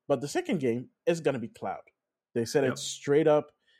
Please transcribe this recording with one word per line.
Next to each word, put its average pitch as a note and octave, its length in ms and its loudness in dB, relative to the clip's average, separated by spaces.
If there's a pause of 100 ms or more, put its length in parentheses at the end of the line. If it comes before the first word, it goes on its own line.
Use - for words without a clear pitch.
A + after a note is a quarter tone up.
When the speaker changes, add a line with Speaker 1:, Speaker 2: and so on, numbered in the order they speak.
Speaker 1:
but C#3 140 0
the C#3+ 80 -6
second F4 320 -2
game B2+ 300 -2 (160)
is E3+ 140 0
gonna C#3 180 0
be A2 100 -8
cloud. G2 340 -10 (520)
They A#2 100 0
said C3+ 200 2
Speaker 2:
Yep. B2+ 100 0
Speaker 1:
it - 40 -12
straight D3 480 0
up. D3+ 260 4 (280)